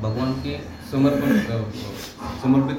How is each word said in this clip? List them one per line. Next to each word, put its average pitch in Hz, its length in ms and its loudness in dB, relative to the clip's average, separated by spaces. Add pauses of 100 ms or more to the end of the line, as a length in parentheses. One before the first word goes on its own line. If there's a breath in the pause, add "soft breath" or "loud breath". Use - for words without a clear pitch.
भगवान 120 320 0
के 143 260 -4 (340)
समर्पण, 135 460 4
अ, 110 300 0 (720)
समर्पित 131 360 4